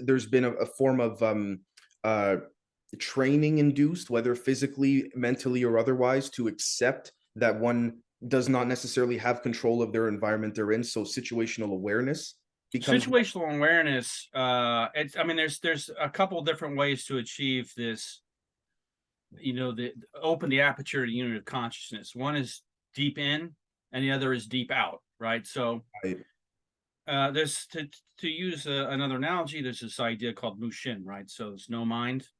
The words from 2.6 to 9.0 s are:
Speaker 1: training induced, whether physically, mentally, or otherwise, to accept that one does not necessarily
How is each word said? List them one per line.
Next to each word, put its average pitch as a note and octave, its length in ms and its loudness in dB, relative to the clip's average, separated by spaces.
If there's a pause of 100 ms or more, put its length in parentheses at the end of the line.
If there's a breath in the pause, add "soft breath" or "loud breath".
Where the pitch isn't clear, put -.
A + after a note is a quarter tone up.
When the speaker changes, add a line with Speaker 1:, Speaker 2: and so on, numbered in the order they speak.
Speaker 1:
training D3 580 4
induced, D3 540 4
whether A#2+ 240 2
physically, C3+ 800 2
mentally, B2 480 0
or A#2 160 4
otherwise, B2+ 500 4
to A#2+ 180 -2
accept - 640 0 (240)
that A2 240 2
one A#2+ 380 0 (300)
does B2+ 200 2
not B2+ 200 2
necessarily B2 500 0